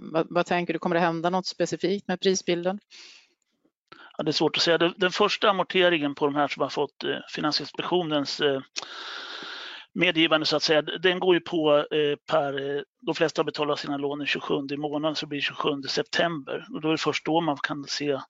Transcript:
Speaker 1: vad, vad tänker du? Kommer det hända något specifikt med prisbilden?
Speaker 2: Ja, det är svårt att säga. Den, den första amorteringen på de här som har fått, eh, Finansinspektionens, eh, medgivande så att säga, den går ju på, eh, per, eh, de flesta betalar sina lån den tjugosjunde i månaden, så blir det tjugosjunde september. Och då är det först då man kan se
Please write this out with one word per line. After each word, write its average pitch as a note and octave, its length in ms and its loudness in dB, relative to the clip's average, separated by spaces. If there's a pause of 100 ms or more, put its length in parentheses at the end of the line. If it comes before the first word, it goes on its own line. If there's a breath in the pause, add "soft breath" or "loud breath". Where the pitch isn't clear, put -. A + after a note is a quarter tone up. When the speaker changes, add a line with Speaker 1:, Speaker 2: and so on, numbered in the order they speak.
(120)
Speaker 1:
vad, D#3+ 180 0
vad E3+ 160 0
tänker F3 260 0
du? D#3+ 60 -2
Kommer F3+ 160 -2
det E3 60 4
hända E3 300 2
något F#3 160 -2
specifikt F3 600 -2
med F#3 120 -2
prisbilden? F#3 580 0 (1400 loud breath)
Speaker 2:
Ja, - 80 -2
det D#3 60 0
är - 20 2
svårt D#3+ 240 2
att - 60 2
säga. E3 160 4
Den, E3+ 180 2
den F3+ 140 2
första G#3 400 2
amorteringen F3 640 2
på D3+ 120 0
de C#3+ 80 0
här D3 140 2
som - 140 -2
har C3+ 80 -2
fått, - 340 -4
eh, C#3+ 60 -2 (200)
Finansinspektionens, D3+ 1080 -2
eh, C#3 200 2 (1300 loud breath)
medgivande D#3+ 520 4
så D#3 100 2
att D3 60 0
säga, D3+ 200 4
den F3+ 380 0
går F#3 140 6
ju E3 60 4
på, D#3 380 2
eh, D3+ 380 0 (140)
per, C#3+ 460 0
eh, C#3+ 60 -4 (240)
de D#3+ 80 0
flesta D#3+ 300 2
betalar D3 320 0
sina C#3+ 200 -4
lån C#3+ 220 -4
den C#3+ 80 -6
tjugosjunde D3 480 -2
i C#3 40 -4
månaden, D3 380 -2
så D#3+ 100 -6
blir D3 120 -6
det C#3 40 -4
tjugosjunde C#3 460 -2
september. D#3+ 840 -2
Och E3+ 60 -6
då D#3 80 -2
är D#3 40 4
det D#3 60 0
först - 260 -2
då D#3+ 160 2
man D3+ 220 0
kan C#3+ 220 -6
se C#3+ 340 -2 (100)